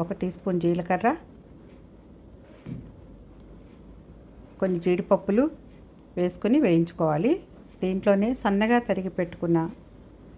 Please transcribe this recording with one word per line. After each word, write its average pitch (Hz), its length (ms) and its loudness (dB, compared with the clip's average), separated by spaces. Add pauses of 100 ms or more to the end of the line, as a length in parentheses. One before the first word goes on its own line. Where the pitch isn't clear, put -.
ఒక 180 180 -8
టీ 180 160 -2
స్పూన్ 180 260 -2
జీలకర్ర, 175 480 0 (3500)
కొన్ని 185 260 0
జీడిపప్పులు 196 580 2 (760)
వేసుకొని 208 460 2
వేయించుకోవాలి. 170 680 2 (500)
దీంట్లోనే 196 460 2 (120)
సన్నగా 220 460 2
తరిగి 185 320 -4
పెట్టుకున్న 170 380 0 (800)